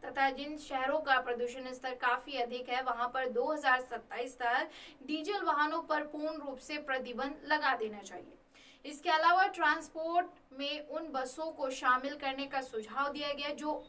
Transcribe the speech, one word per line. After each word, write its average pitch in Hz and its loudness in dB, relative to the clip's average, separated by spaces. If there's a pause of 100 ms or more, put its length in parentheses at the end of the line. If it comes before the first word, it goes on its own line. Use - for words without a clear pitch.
तथा 269 2
जिन 285 -6
शहरों 277 0
का 277 6
प्रदूषण 247 -2
स्तर 254 -6
काफी 254 0
अधिक 240 -2
है, 254 0
वहां 240 0
पर 262 0
दो 247 2
हज़ार 277 4
सत्ताईस 240 -6
तक 247 2 (380)
डीजल 330 -2
वाहनों 311 2
पर 302 0
पूर्ण 311 -4
रूप 277 -8
से 302 -6
प्रतिबंध 262 -4
लगा 294 2
देना 214 -4
चाहिए। - -14 (460)
इसके 294 -4
अलावा 349 8
ट्रांसपोर्ट 330 2 (260)
में 285 -4
उन 311 -6
बसों 269 -4
को 269 -2
शामिल 262 2
करने 269 -4
का 269 -2
सुझाव 240 -2
दिया 285 -4
गया 294 -4
जो 302 -4